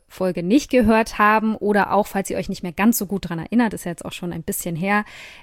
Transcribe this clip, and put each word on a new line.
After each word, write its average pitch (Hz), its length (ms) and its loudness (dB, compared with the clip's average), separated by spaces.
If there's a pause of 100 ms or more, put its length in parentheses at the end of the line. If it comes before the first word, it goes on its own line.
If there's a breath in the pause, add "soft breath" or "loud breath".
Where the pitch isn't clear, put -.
Folge 185 340 -4
nicht 220 280 2
gehört 220 480 4
haben 214 380 4
oder 208 360 0
auch, 208 140 2
falls 196 240 -4
ihr - 80 -4
euch 190 100 -6
nicht 196 140 -8
mehr 180 100 -6
ganz 214 240 2
so - 80 -4
gut 190 240 -6
dran 165 120 -4
erinnert, 220 340 0
ist - 100 -10
ja 180 60 -6
jetzt - 160 -10
auch - 60 -10
schon 175 200 -8
ein 165 100 -8
bisschen 175 340 -6
her, 202 280 0 (380 loud breath)